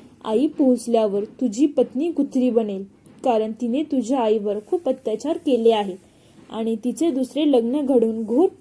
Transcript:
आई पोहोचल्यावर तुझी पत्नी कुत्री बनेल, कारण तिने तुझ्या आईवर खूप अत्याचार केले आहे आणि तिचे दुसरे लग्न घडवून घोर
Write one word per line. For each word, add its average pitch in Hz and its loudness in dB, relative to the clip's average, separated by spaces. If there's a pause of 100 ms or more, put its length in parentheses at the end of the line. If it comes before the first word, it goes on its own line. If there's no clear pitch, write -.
(260)
आई 226 0
पोहोचल्यावर 233 2
तुझी 233 -2
पत्नी 294 0
कुत्री 269 0
बनेल, 208 -2 (400)
कारण 220 0
तिने 240 -2
तुझ्या 262 -2
आईवर 214 0 (100)
खूप 349 -2
अत्याचार 262 -4
केले 233 2
आहे 202 0 (540)
आणि 226 -4
तिचे 262 0
दुसरे 269 0
लग्न 247 2
घडवून 226 2
घोर 247 2 (140)